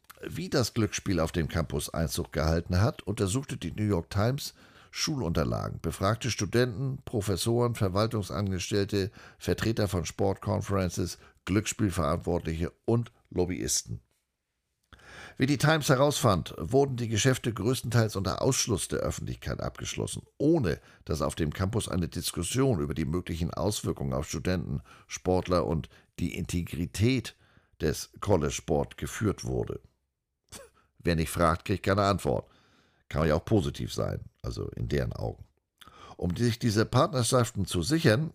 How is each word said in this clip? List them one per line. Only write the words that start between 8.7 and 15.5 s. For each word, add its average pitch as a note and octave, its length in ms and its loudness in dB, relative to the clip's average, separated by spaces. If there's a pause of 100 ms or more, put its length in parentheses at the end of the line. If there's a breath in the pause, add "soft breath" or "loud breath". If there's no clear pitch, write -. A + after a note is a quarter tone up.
Vertreter G#2 500 0
von E2+ 180 -2
Sportconferences, G2 1120 -2 (260 loud breath)
Glücksspielverantwortliche E2+ 1300 0 (140)
und A#2 260 2 (160)
Lobbyisten. F2 720 -2 (1400 loud breath)
Wie B2+ 100 2
die C#3 120 2